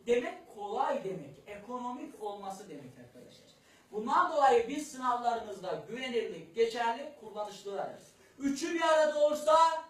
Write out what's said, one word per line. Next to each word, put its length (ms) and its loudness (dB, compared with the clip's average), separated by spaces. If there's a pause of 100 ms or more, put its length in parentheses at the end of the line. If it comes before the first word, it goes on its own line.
demek 500 -2
kolay 480 -4
demek, 300 -8 (120)
ekonomik 760 -10
olması 460 -10
demek 300 -16
arkadaşlar. 540 -20 (400)
Bundan 400 0
dolayı 360 6
biz 240 -6
sınavlarımızda 960 -2
güvenirlik, 680 -6
geçerlilik, 640 0
kullanışlığı 640 -8
ararız. 300 -12 (260)
Üçü 360 -2
bir 80 0
arada 360 4
olursa 380 4 (340)